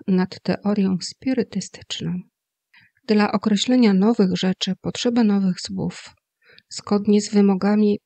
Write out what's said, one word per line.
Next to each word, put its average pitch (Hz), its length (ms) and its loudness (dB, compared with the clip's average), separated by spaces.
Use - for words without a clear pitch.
nad 185 340 0
teorią 190 600 -2
spirytystyczną. - 1080 -8
Dla 208 240 2
określenia 214 640 2
nowych 190 440 2
rzeczy 185 440 -2
potrzeba 240 420 -2
nowych 196 380 0
słów, - 480 -8
zgodnie 208 520 0
z - 80 -6
wymogami 202 760 2